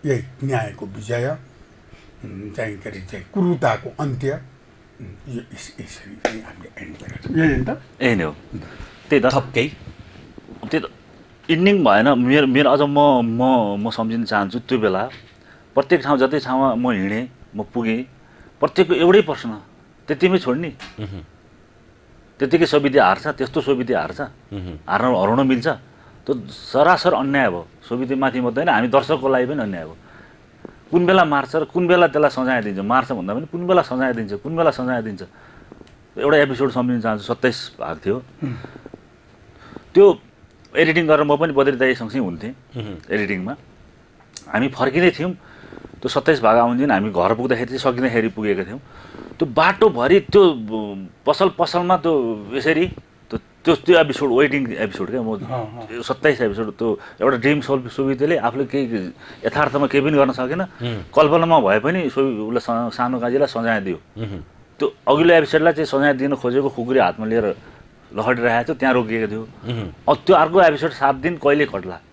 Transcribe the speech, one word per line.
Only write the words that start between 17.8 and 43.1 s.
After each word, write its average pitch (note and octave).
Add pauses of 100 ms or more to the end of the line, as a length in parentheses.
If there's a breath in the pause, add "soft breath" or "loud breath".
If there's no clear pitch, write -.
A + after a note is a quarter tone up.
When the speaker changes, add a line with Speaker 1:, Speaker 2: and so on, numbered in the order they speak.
Speaker 2:
प्रत्येकको E3+
एउटै E3+
प्रश्न, A#2+ (480)
"त्यतिमै F3+
छोड्ने? D#3 (280)
Speaker 3:
मह्म। F#2+ (1160)
Speaker 2:
त्यतिकै E3
सोभिते C#3+
हार्छ, F#2+
त्यस्तो D3
सोभिते B2
हार्छ? E2
Speaker 3:
मह्म। F2+ (100)
Speaker 2:
हार्न, A2
हराउन A#2+
मिल्छ?" C3 (580 soft breath)
त्यो B2+
सरासर E3+
अन्याय C3+
भयो। F2 (220)
सोभिते B2+
माथि C3
मात्रै B2
होइन, C3
हामी A#2
दर्शकको C3+
लागि C3
पनि C#3
अन्याय F#2
भयो। D#2+ (920 loud breath)
कुन F3
बेला F#3
मार्छ C#3+
र D#3+
कुन F3+
बेला F3
त्यसलाई D3
सजाय B2+
दिन्छ, G#2
मार्छ A#2+
भन्दा G2+
पनि D3
कुन F3
बेला F3+
सजाय B2+
दिन्छ, A2
कुन D3+
बेला E3
सजाय B2+
दिन्छ। G2+ (960 loud breath)
एउटा C#3+
episode C3+
सम्झिन B2
चाहन्छु, A2
सत्ताइस -
भाग D#2
थियो। G2+
Speaker 1:
उम्। B2+ (1400 loud breath)
Speaker 2:
त्यो G3 (580)
editing D#3+
गरेर D3+
म D3
पनि D#3+
बद्री C#3
दाई B2+
सँगसँगै A2+
हुन्थेँ G2+ (220)
Speaker 3:
मह्म। G#2 (140)